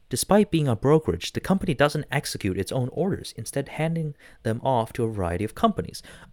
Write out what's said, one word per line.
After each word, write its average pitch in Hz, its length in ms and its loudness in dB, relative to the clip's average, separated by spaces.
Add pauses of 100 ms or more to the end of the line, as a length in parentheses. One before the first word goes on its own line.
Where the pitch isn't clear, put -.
Despite 202 440 2
being 156 160 2
a 117 80 2
brokerage, 131 580 2
the 120 60 -2
company 190 340 0
doesn't 147 380 2
execute 98 480 -2
its - 120 -4
own 127 200 0
orders, - 440 -2
instead 139 340 -6
handing 160 440 -2 (300)
them 113 200 0
off 123 300 0
to 123 100 0
a 113 80 0
variety 90 320 -2
of - 120 -6
companies, - 480 0 (300)